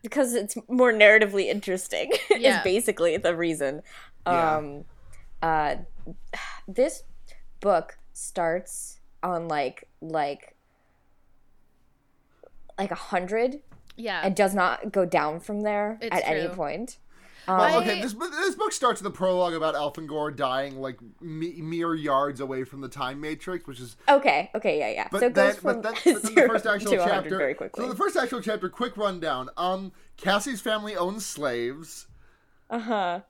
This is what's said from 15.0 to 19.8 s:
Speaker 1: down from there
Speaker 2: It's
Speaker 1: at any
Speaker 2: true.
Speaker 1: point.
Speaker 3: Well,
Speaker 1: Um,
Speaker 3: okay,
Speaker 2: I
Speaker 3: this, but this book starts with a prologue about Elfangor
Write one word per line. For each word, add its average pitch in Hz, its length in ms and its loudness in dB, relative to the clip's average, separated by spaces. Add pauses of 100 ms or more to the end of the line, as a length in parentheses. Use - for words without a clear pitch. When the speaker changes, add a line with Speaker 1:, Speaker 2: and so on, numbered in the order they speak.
Speaker 1:
down 160 360 2
from 208 200 -6
there 208 400 -2
Speaker 2:
It's 226 140 -4
Speaker 1:
at - 100 2
any 170 220 0
Speaker 2:
true. 180 80 -6
Speaker 1:
point. 185 420 -6 (500)
Speaker 3:
Well, 190 300 6
Speaker 1:
Um, - 60 6
Speaker 3:
okay, 359 140 2
Speaker 2:
I 349 60 -4
Speaker 3:
this, 233 100 -4
but 330 160 -6
this 370 240 0
book 427 180 -2
starts 233 300 0
with 196 100 -4
a - 40 -14
prologue 180 400 2
about 156 180 0
Elfangor 147 640 -4